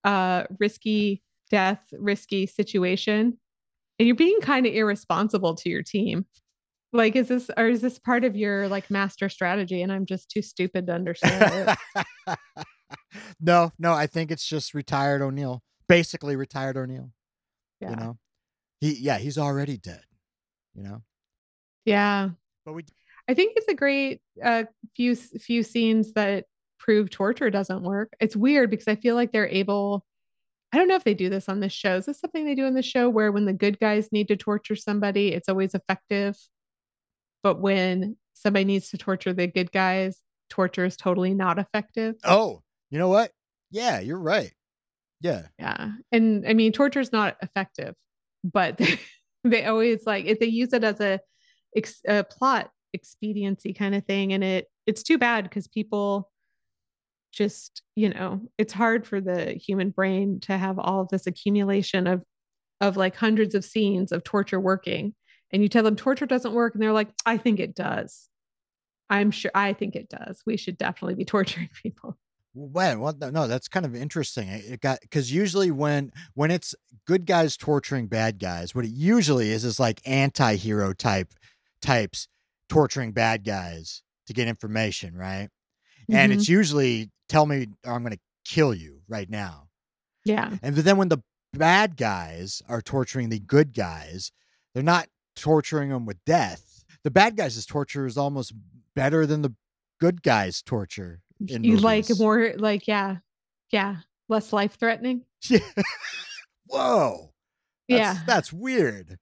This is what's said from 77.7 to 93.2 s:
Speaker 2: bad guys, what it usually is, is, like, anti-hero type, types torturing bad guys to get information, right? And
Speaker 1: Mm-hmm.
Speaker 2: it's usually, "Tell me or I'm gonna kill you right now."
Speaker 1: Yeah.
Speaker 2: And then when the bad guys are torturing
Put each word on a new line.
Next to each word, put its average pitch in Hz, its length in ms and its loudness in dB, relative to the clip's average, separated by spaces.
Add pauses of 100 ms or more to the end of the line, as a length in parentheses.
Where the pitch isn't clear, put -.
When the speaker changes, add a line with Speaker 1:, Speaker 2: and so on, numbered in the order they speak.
Speaker 2:
bad 110 320 -2
guys, 87 340 -8
what 127 100 -2
it 113 60 -6
usually 143 600 4
is, 110 140 -2
is, 117 140 -4
like, 117 260 0
anti-hero 110 880 0
type, 95 400 -2 (480)
types 117 460 0 (420)
torturing 135 440 2
bad 113 320 2
guys 87 580 -8 (240)
to - 60 -14
get 117 160 0
information, 107 680 -4
right? 95 320 -8 (640)
And 202 200 8
Speaker 1:
Mm-hmm. 202 80 4
Speaker 2:
it's 208 80 2
usually, 143 600 4 (180)
"Tell 156 180 6
me 139 220 -2 (160)
or 123 100 -6
I'm 120 80 -4
gonna 113 140 -6 (280)
kill 147 300 2
you 80 340 -12
right 104 220 -8
now." 87 380 -10 (560)
Speaker 1:
Yeah. 214 380 0
Speaker 2:
And 143 140 -2
then 175 200 6
when 190 120 2
the 147 140 0 (300)
bad 175 440 4
guys 92 720 -6
are 117 140 -4
torturing 131 480 -4